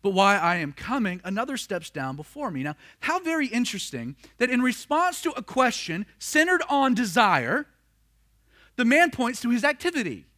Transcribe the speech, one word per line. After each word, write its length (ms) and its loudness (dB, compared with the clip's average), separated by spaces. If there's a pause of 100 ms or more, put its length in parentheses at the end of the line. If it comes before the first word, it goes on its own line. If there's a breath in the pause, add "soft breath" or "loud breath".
But 100 0
while 300 4
I 160 2
am 160 -4
coming, 500 -4
another 340 -4
steps 320 -8
down 260 -6
before 360 -10
me." 120 -6
Now, 120 -6 (260 loud breath)
how 180 -2
very 280 -2
interesting 680 -6 (220 loud breath)
that 120 0
in 120 2
response 600 0
to 100 -4
a 120 -10
question 640 -2 (140 soft breath)
centered 480 2
on 260 4
desire, 760 2 (1080 soft breath)
the 100 0
man 260 6
points 300 -2
to 100 0
his 120 2
activity. 600 -2 (120)